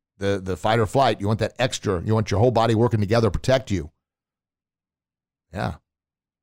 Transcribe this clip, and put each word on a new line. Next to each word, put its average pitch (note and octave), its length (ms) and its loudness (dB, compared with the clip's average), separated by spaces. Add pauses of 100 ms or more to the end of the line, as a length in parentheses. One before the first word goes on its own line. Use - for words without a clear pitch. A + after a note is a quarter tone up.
(180)
the, G2 240 -2
the F#2 140 -6
fight A2 240 0
or A2 60 2
flight, A#2+ 340 0
you G2 80 -2
want G#2+ 120 0
that A2 200 -4
extra, G2+ 440 -2
you G#2+ 100 -2
want A2 180 0
your G2 80 0
whole B2 120 4
body A2+ 240 2
working A2+ 240 2
together A2 280 2
to F#2+ 40 0
protect C3 400 0
you. D#2+ 200 -4 (1600)
Yeah. - 240 -6 (680)